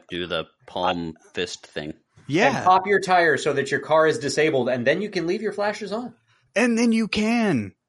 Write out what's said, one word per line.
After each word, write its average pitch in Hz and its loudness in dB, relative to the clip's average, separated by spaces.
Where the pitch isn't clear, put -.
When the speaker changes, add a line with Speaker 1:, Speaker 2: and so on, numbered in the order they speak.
Speaker 1:
do 87 -8
the 82 -4
palm 87 -4
Speaker 2:
I - -20
Speaker 1:
fist - -8
thing. 76 -10
Speaker 2:
Yeah. 208 2
Speaker 3:
And 127 -4
pop 185 4
your 196 2
tire 175 2
so 147 -2
that 135 -2
your 143 -2
car 160 4
is 143 2
disabled, 139 0
and 120 -2
then 165 2
you 214 -6
can 165 -4
leave 208 -2
your 202 -4
flashers 202 -6
on. 240 -8
Speaker 2:
And 233 2
then 240 2
you 226 0
can. 208 0